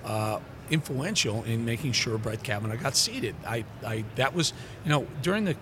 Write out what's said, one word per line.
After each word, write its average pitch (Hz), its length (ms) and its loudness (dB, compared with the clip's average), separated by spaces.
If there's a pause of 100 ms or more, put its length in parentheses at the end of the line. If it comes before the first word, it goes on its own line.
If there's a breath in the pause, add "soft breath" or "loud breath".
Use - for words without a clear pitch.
uh, 107 360 0 (300)
influential 143 760 2
in 113 200 2
making 117 280 0
sure 113 240 2
Brett 110 260 -2
Kavanaugh 107 320 0
got 135 200 0
seated. 220 400 2 (120)
I, 113 160 0 (220)
I, 110 180 -2 (120)
that 131 180 2
was, 165 200 2 (300 loud breath)
you 156 80 2
know, 143 160 4 (140)
during 202 240 2
the 165 160 2